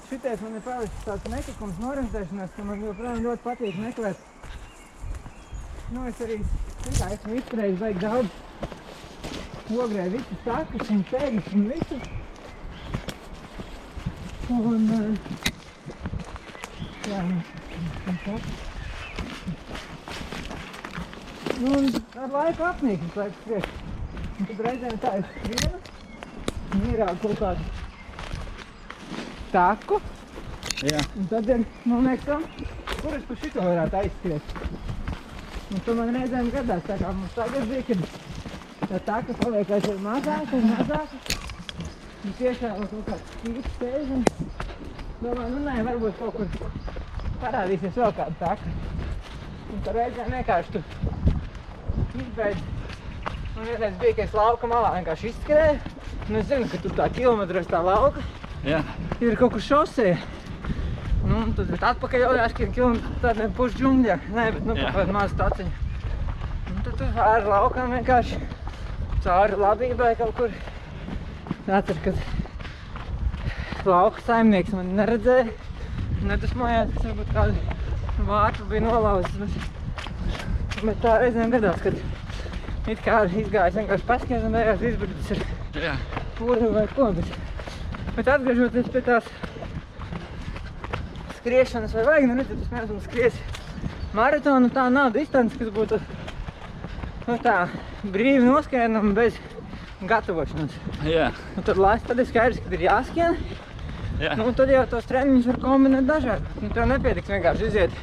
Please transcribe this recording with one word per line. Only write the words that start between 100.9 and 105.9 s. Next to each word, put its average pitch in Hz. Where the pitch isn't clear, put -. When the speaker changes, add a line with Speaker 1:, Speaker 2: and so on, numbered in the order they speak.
Speaker 2:
Jā. 151
Speaker 1:
Nu, 185
tad 190
laists, 196
tad 247
ir -
skaidrs, 233
kad 175
ir 175
jāskrien. 311
Speaker 2:
Jā. 156
Speaker 1:
Nu, 220
un 240
tad 269
jau 262
tos 233
treniņus 262
var 240
kombinēt 269